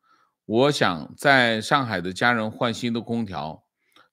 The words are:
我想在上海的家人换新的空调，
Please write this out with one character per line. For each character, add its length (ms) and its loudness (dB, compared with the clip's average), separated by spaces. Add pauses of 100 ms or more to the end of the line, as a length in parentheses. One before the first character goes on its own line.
(460)
我 260 4
想 460 -2
在 420 4
上 260 0
海 140 -2
的 140 -4
家 180 2
人 180 -2
换 240 -2
新 200 -4
的 80 -4
空 240 -6
调， 420 -10 (460)